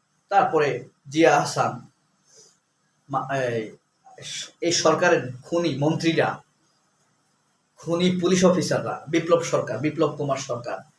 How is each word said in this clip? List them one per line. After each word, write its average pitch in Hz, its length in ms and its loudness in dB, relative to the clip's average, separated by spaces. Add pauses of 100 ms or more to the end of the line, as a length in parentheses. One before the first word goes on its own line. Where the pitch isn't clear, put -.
(280)
তারপরে 151 600 2 (200)
জিয়া 156 320 6
হাসান, - 460 -4 (1200)
মা-, 139 240 -4
এই, 117 420 -4 (840)
এই 170 120 0
সরকারের 165 600 2 (100)
খুনি 170 360 -2
মন্ত্রীরা, 156 640 0 (1300)
খুনি 180 440 0
পুলিশ 180 240 4
অফিসাররা, 127 640 0
বিপ্লব 165 340 2
সরকার, 113 360 -2
বিপ্লব 147 380 -2
কুমার 139 200 -2
সরকার, 117 420 -8 (200)